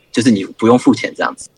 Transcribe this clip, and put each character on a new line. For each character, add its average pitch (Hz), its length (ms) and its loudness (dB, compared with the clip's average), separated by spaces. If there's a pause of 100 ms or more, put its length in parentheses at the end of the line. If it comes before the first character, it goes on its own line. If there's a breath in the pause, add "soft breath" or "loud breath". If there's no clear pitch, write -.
(120)
就 - 120 -2
是 131 80 4
你 98 120 0
不 - 220 -6
用 120 120 6
付 127 180 2
钱 - 200 -8
这 - 60 -8
样 - 140 -6
子。 - 220 -20